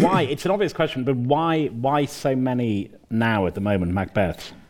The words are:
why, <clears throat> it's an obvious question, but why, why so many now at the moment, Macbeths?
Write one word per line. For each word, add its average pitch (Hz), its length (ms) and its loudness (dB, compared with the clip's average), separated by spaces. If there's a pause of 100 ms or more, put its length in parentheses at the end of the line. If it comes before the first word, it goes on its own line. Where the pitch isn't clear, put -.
why, 190 220 4
<clears throat> 139 100 -2
it's - 140 -4
an 185 60 0
obvious 202 200 0
question, 151 320 -2
but 135 120 0
why, 151 500 2
why 135 400 0
so 135 300 -2
many 123 540 0 (200)
now 113 360 2
at 80 80 -2
the 101 60 -6
moment, 95 320 0
Macbeths? 95 600 -2 (180)